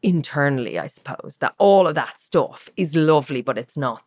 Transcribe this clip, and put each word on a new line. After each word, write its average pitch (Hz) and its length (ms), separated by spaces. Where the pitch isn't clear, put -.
internally, 143 720
I 80 100
suppose, - 520
that - 180
all 196 300
of 156 80
that 135 240
stuff - 580
is 165 180
lovely, 151 460
but 120 160
it's 120 200
not 127 300